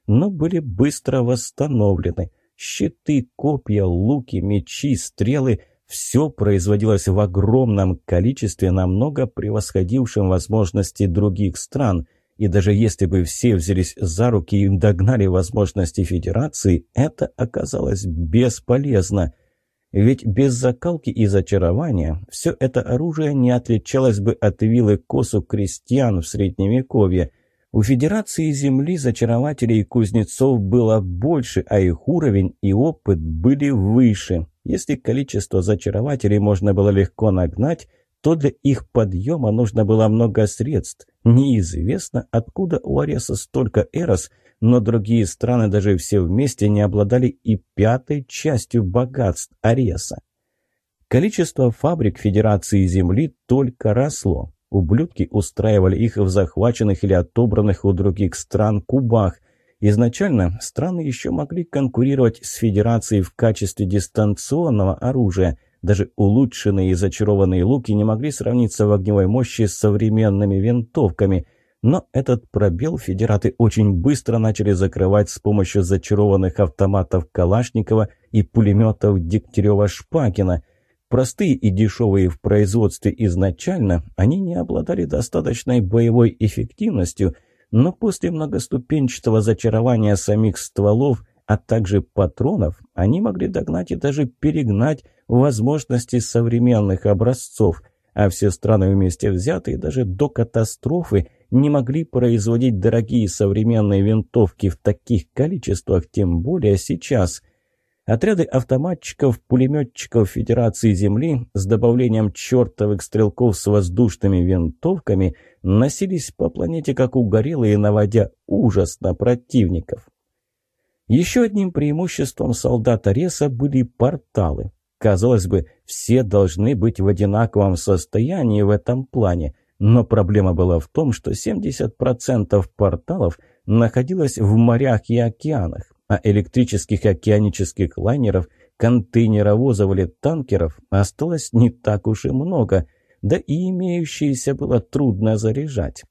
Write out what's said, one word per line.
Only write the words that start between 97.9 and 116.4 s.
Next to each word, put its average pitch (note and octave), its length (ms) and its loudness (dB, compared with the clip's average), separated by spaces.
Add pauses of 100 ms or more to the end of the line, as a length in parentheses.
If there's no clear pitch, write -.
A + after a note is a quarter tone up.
а G#2 160 2
все G2+ 220 -2
страны G2 420 2
вместе G2 380 0
взятые A#2+ 460 -4
даже C3 260 -4
до G2 240 -2
катастрофы A2+ 1000 -2 (220)
не C#3 180 4
могли C#3+ 340 -2
производить A#2 760 0
дорогие A2 500 0
современные G#2 720 0
винтовки G#2 640 0
в F2 100 -4
таких - 560 -4
количествах, A#2+ 760 -2
тем F2 300 0
более A2 360 0
сейчас. G2 640 -4 (640)
Отряды E3+ 380 0
автоматчиков, C3 1040 -2
пулемётчиков B2+ 800 0
Федерации A2+ 640 0
Земли A#2 600 -2
с F#2+ 120 -4
добавлением A2 640 2
чёртовых G#2 720 -2
стрелков G#2+ 560 0
с - 100 -6
воздушными G2 720 2
винтовками F#2 1000 0 (260)
носились C3+ 720 0
по - 180 -4